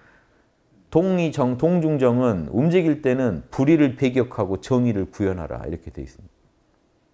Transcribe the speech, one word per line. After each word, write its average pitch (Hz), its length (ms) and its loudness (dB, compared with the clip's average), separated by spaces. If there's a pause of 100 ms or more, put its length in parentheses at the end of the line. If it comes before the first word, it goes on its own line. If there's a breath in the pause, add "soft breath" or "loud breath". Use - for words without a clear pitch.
(880 soft breath)
동의정, 160 680 0
동중정은 127 960 2
움직일 165 500 2
때는 127 480 0
불의를 139 460 2
배격하고 120 680 -2
정의를 120 480 0
구현하라, 90 560 -6
이렇게 82 240 -10
돼 69 140 -12
있습니다. - 300 -20 (800)